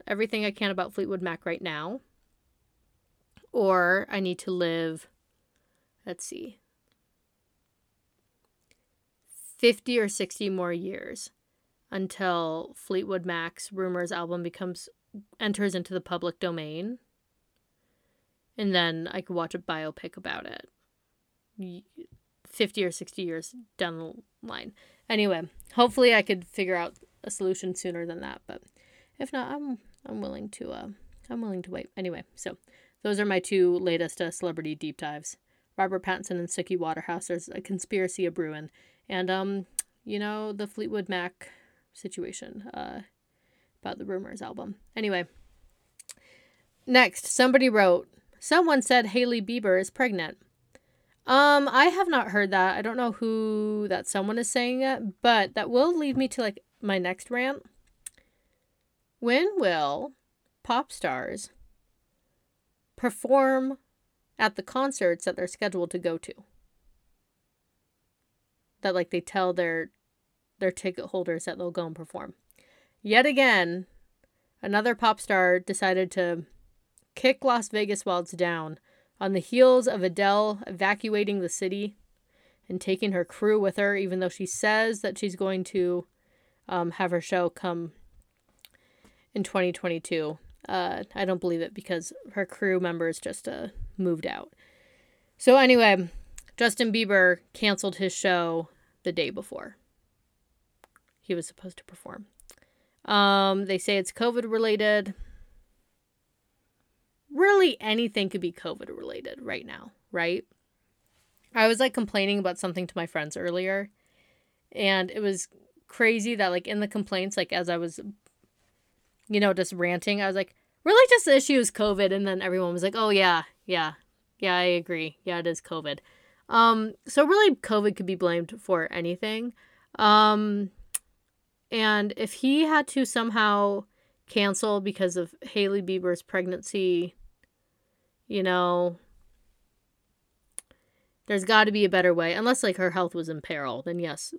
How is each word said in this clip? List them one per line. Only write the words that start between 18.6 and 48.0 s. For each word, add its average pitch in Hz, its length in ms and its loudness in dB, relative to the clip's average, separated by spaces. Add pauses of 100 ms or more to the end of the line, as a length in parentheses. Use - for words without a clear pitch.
then 170 380 0
I 190 80 -8
could 185 140 -8
watch 165 200 -4
a 175 40 -6
biopic 156 580 -10
about - 280 -10
it - 240 -16 (880)
y-, 185 260 -14 (640)
fifty 208 380 -2
or 180 80 -2
sixty - 300 -12
years 165 340 -8 (220)
down 170 220 -4
the 165 140 -12 (280)
line. - 320 -12 (360)
Anyway, 202 340 2 (320)
hopefully 247 380 6
I 208 100 6
could 185 220 -2
figure 185 300 -2
out 175 200 -4 (280)
a 202 80 -10
solution 185 420 -4
sooner 170 320 -8
than 170 140 -10
that, 67 280 -12
but - 160 -14 (560)
if 269 120 -8
not, 254 200 -6
I'm, 285 260 -8 (280)
I'm 214 140 -10
willing 202 300 -10
to, - 220 -12
uh, - 160 -12 (420)
I'm 233 120 -8
willing 196 200 -6
to 180 100 -12
wait. - 240 -10
Anyway, 180 280 -8 (120)
so - 220 -12 (460)
those 208 160 -2
are 208 60 0
my 190 140 0
two 180 380 2
latest, 170 420 -2
uh, 170 120 -4
celebrity 160 440 -6
deep 151 220 -10
dives. 147 400 -12 (400)
Robert 190 260 -2
Pattinson 185 280 -6
and 175 160 -4
Suki 180 300 -4
Waterhouse, 165 500 -6
there's 170 220 -6
a 180 120 -12
conspiracy 185 640 -4
a 170 60 0
brewing, 156 400 -8 (380)
and, 185 200 -4
um, 190 360 -4 (400)
you 208 140 -8
know, 214 340 -6
the 202 140 -8
Fleetwood 214 420 -6
Mac 180 400 -8 (440)
situation, - 800 -12
uh, - 280 -12 (800)
about - 160 -10
the - 80 -12
Rumors 196 360 -10
album. - 340 -12 (200)
Anyway, 196 300 -2 (1600)
next, 254 400 4
somebody 254 400 4
wrote, 196 400 4 (320)